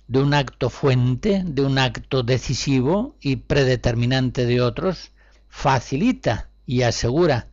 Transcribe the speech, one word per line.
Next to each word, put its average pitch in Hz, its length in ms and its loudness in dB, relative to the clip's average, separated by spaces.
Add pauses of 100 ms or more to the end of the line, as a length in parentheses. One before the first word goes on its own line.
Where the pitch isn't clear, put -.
de 123 120 2
un 143 140 2
acto 135 360 -2
fuente, 131 760 0
de 139 160 -2
un 135 160 0
acto 127 460 -2
decisivo 135 960 0
y 135 160 -2
predeterminante 127 1080 0
de 120 160 2
otros, 139 520 -4 (360)
facilita 135 1000 -2 (160)
y 123 160 0
asegura 123 720 0